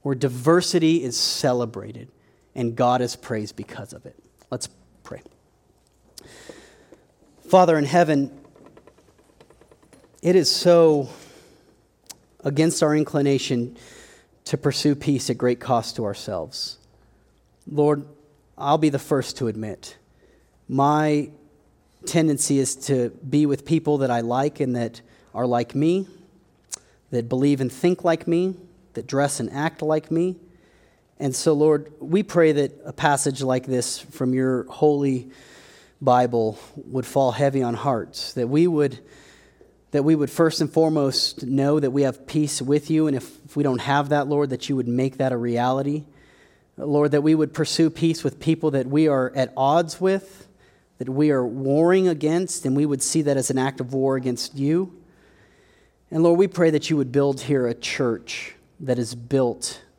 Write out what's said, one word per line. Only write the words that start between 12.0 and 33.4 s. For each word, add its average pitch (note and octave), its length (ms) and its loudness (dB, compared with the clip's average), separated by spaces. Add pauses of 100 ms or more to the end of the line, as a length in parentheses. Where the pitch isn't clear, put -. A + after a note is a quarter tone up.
against D3+ 380 0
our D3+ 120 2
inclination C#3 840 0 (680)
to - 140 -4
pursue D3 360 0
peace C#3+ 360 -2
at A2+ 80 -2
great B2 220 0
cost A#2 360 -2
to A#2 80 -4
ourselves. - 720 -8 (880)
Lord, D3 380 0 (540)
I'll D3+ 200 2
be D#3 120 2
the C#3 80 -2
first - 400 -2
to B2 100 -2
admit, G#2+ 480 -10 (720)
my D3 600 2 (760)
tendency D3 540 0
is C3 180 -2
to B2 340 -2 (180)
be D3 180 2
with C#3+ 180 -2
people D3+ 340 0
that C3 120 0
I A#2+ 100 0
like B2+ 400 -2
and B2+ 160 -2
that A#2 240 -6 (340)
are B2 120 -2
like A#2+ 280 -2
me, F3 320 0 (1040)
that A#2 180 -4
believe C3 320 0
and B2+ 120 -4
think F3+ 320 0
like E3 240 0
me, F3+ 280 0 (360)
that A#2 140 -10
dress C#3 340 -2
and A2+ 120 -4
act D3+ 280 -4
like D#3 300 -2
me. F3 260 -2 (840)
And C3+ 160 -4
so, D#3+ 200 2
Lord, D3 440 2
we E3 240 -2
pray E3 300 4
that C#3+ 320 -2
a C#3+ 80 -14
passage C#3 500 0